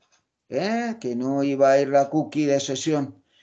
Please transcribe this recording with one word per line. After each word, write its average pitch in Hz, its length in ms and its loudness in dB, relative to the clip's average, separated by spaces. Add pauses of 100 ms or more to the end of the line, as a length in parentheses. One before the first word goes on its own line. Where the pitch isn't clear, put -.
(500)
¿eh? 226 500 -4
Que 123 160 -6
no 135 280 -2
iba 139 280 4
a 139 80 6
ir 139 100 0
la 139 200 4
cookie 151 360 -2
de 139 140 2
sesión 139 640 -4 (200)